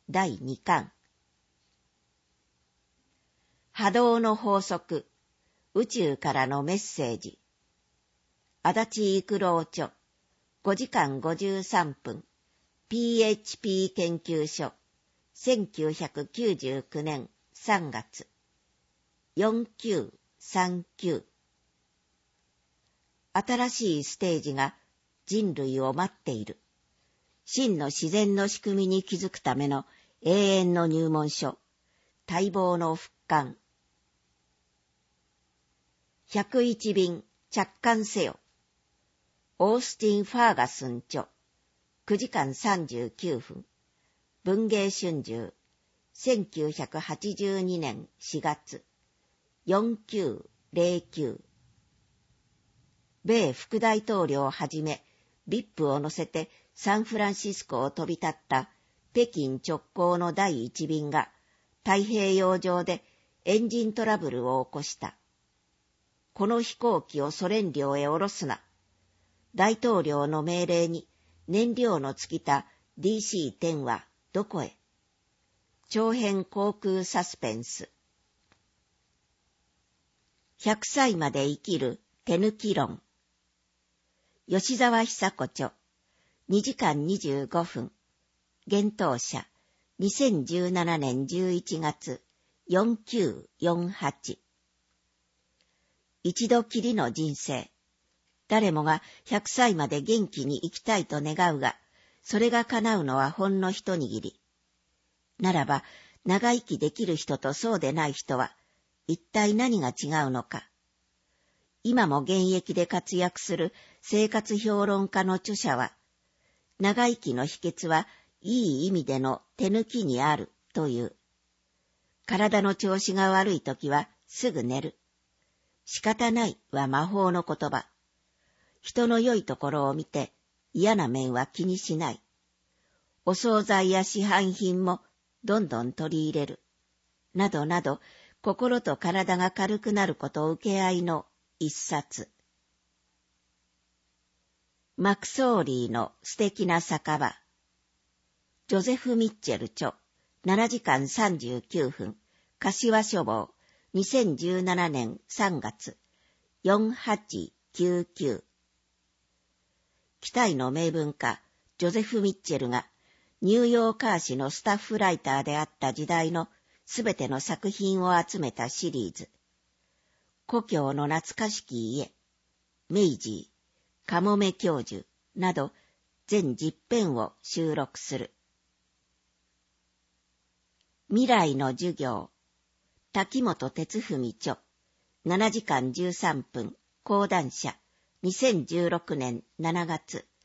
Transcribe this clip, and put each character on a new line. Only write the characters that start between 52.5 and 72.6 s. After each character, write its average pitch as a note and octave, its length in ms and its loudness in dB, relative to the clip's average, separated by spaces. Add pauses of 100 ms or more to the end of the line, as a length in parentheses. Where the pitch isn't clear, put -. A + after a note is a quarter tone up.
米 G3+ 260 4
副 - 280 -4
大 A3 200 4
統 G#3+ 260 0
領 C#3 200 0
を C3+ 40 0
は D3 200 -6
じ D#3 120 -6
め、 D3+ 220 -4 (440)
ビ A3+ 160 -2
ッ - 20 -20 (100)
プ D3+ 160 0
を C#3 80 0
乗 D3 100 -4
せ D#3+ 160 -6
て D#3+ 240 -6 (260)
サ G#3 240 2
ン A3 40 0
フ A3+ 140 -6
ラ G#3 120 2
ン G3 60 -2
シ G3+ 180 -6
ス - 100 -12
コ B2 180 -4
を C3+ 100 -2
飛 D#3 160 -6
び E3+ 60 -2
立 E3 140 -4
っ D#3 80 -2 (120)
た C3 220 0 (440)
北 A#3+ 140 4
京 C3+ 380 -4
直 D#3 140 -2 (140)
行 F3 240 2
の F3 140 0
第 F3 320 0
一 D3 240 -8
便 D3+ 220 -2
が、 C#3+ 200 0 (540)
太 G3 200 2
平 G#3 280 0
洋 F#3 280 4
上 F3+ 260 0
で F3+ 180 -4 (400)
エ G3+ 140 2
ン A#3 100 0
ジ A3+ 180 -2
ン A3 60 -2
ト G#3+ 140 -2
ラ G#3+ 120 2
ブ D3+ 140 -4
ル B2 160 -2
を C3 160 2
起 - 80 -20
こ D3 100 -8
し - 140 -10
た。 - 200 -12 (1200)
こ G3 140 -2
の A#3 140 2
飛 - 160 -6
行 G#3 240 2
機 - 180 -8
を C#3+ 120 -2
ソ F3+ 180 -4
連 G3+ 240 0
領 C#3 240 0
へ C#3+ 100 0
降 D#3 120 0
ろ G3 100 -2
す - 160 -10
な。 C3 160 -6 (920)
大 G3+ 180 4
統 A3 300 2
領 C#3+ 240 0
の D3+ 160 0
命 F3 240 -2
令 E3+ 200 2
に E3 200 -6 (400)
燃 A3+ 260 2
料 G#3+ 260 2
の C3+ 140 -4
尽 - 160 -14
き D#3+ 100 -4
た C#3 260 0 (320)